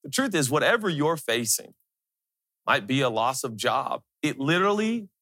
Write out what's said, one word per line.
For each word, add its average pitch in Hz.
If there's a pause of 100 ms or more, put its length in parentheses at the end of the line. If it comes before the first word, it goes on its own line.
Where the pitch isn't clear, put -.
the -
truth 240
is, 139
whatever 180
you're 156
facing, - (920)
might 127
be 135
a 127
loss 117
of 120
job. 127 (200)
It -
literally 202 (120)